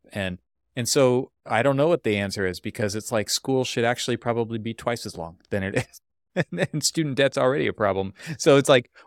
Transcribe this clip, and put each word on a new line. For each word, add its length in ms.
And, 260
and 120
so 440
I 200
don't 120
know 120
what 160
the 120
answer 300
is, 140
because 340
it's 160
like 180
school 360
should 180
actually 340
probably 420
be 140
twice 320
as 120
long 220
than 140
it 120
is. 300
<laughs> 280
And, 200
and 120
student 320
debt's 200
already 300
a 60
problem. 400
So 180
it's 120
like, 220